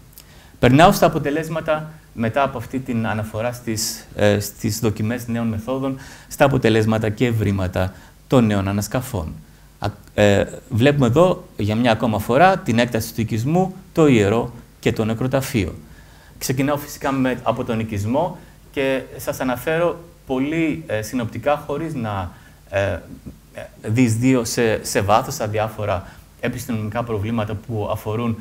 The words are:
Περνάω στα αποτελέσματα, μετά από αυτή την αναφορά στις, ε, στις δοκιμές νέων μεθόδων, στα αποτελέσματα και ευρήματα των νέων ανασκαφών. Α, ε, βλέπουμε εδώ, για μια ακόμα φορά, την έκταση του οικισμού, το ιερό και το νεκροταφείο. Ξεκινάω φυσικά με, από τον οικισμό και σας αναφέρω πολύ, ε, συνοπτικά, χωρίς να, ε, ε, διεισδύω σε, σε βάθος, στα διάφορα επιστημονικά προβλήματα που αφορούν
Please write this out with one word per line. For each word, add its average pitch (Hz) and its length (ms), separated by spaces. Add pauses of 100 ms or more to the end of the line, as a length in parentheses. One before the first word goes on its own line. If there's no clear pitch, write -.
(580)
Περνάω 147 340
στα 202 140
αποτελέσματα, 160 840 (220)
μετά 117 280
από 135 160
αυτή 117 200
την 117 280
αναφορά 107 460
στις, - 540 (100)
ε, 104 240
στις - 380
δοκιμές 113 500
νέων 117 180
μεθόδων, 131 520 (300)
στα - 160
αποτελέσματα 113 640
και 107 180
ευρήματα 98 680 (320)
των 123 200
νέων 101 220
ανασκαφών. 101 680 (440)
Α, - 100 (260)
ε, 104 300 (240)
βλέπουμε 135 380
εδώ, 175 380 (120)
για 107 180
μια 117 180
ακόμα 110 260
φορά, 165 400
την 117 200
έκταση 120 360
του - 60
οικισμού, 139 540 (180)
το 160 140
ιερό 117 460 (280)
και 120 120
το 117 120
νεκροταφείο. 117 720 (640)
Ξεκινάω 139 380
φυσικά - 360
με, 131 300
από 120 220
τον 113 160
οικισμό 110 580 (340)
και 135 280 (160)
σας - 240
αναφέρω 160 580 (280)
πολύ, 143 600
ε, 107 160
συνοπτικά, 123 540 (100)
χωρίς 151 280
να, 101 360 (400)
ε, 98 280 (560)
ε, - 80 (200)
διεισδύω 120 600
σε, 113 400
σε - 160
βάθος, 113 340
στα 113 140
διάφορα 104 580 (340)
επιστημονικά 117 640
προβλήματα 110 520
που 104 360
αφορούν 110 500